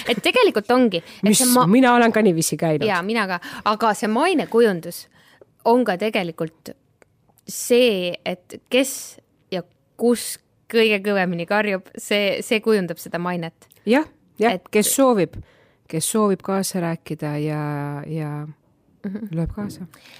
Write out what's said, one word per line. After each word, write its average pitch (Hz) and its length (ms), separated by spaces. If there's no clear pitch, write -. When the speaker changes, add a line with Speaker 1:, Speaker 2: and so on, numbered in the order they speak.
Speaker 1:
et 233 120
tegelikult 359 500
ongi, 240 260
et - 260
Speaker 2:
Mis, 208 140
Speaker 1:
see 254 160
ma-, 247 140
Speaker 2:
mina 240 260
olen 233 180
ka 214 100
niiviisi 165 360
käinud. 160 300
Speaker 1:
Jaa, 180 160
mina 214 240
ka. 185 100
Aga 214 280
see 214 160
mainekujundus 226 920
on 233 220
ka 196 120
tegelikult 180 760
see, 214 680
et - 320
kes 262 220
ja 180 100
kus 233 400
kõige 220 320
kõvemini 185 440
karjub, 208 400
see, 208 440
see 220 200
kujundab 190 360
seda - 240
mainet. 175 460
Speaker 2:
Jah, 269 240
jah, 208 180
Speaker 1:
Et - 120
Speaker 2:
kes 208 200
soovib, 240 480
kes 160 200
soovib 208 320
kaasa 190 400
rääkida 160 560
ja, 151 240
ja 151 280
Speaker 1:
Mhm. 208 280
Speaker 2:
lööb 165 220
kaasa. 202 300